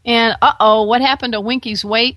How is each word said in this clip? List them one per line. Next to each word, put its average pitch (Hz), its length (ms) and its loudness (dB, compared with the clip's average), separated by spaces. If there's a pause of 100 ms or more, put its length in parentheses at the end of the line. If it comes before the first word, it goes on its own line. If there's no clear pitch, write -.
And, 233 340 0
uh-oh, 220 440 2
what 233 180 0
happened 262 320 -2
to 208 80 -6
Winky's 226 420 -6
weight 226 320 0